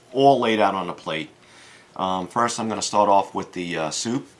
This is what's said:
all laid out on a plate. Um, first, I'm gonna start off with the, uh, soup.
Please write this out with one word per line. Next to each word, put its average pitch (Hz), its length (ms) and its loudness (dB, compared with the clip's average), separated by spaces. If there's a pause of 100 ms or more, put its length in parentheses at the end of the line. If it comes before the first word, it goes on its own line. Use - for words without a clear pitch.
(120)
all 135 280 6
laid 113 200 2
out 98 140 4
on 92 160 -4
a 82 40 -6
plate. 80 360 -8 (680)
Um, 92 320 -4
first, 117 320 -2
I'm 113 80 -6
gonna 101 140 -6
start 104 280 2
off 98 260 2
with 95 180 -10
the, 87 240 -6
uh, 80 140 -4
soup. 127 360 -6 (120)